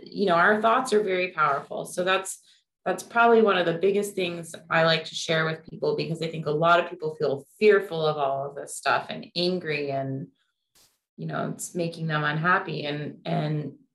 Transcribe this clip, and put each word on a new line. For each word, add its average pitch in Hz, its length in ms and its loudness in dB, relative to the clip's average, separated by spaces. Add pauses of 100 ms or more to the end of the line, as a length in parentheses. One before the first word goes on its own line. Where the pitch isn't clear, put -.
you - 240 -4
know, 180 80 4
our 190 260 4
thoughts 226 320 2
are 214 120 4
very 185 280 -2
powerful. 151 540 -2
So 165 180 -4
that's, 190 360 -2 (460)
that's 180 180 -2
probably 233 380 6
one 196 160 4
of 175 80 2
the 165 80 0
biggest 196 420 0
things 170 400 -6 (160)
I 160 140 4
like 160 180 2
to - 100 -14
share 160 320 -2
with 160 240 -6
people, 151 280 -2
because 151 240 -4
I 165 60 -4
think 160 180 -8
a 156 60 -2
lot 165 280 6
of 175 100 0
people 156 260 -6
feel 139 300 -2 (140)
fearful 190 480 4
of 151 100 0
all 139 300 0
of 143 80 -12
this 143 220 -12
stuff - 320 0
and - 260 -10
angry, 170 560 -2
and, 135 360 -4 (920)
you 165 100 -8
know, 156 260 -4
it's - 220 -12
making 165 320 -4
them 151 160 -2
unhappy. 156 640 -2
And, 147 400 -6
and 156 480 -2 (220)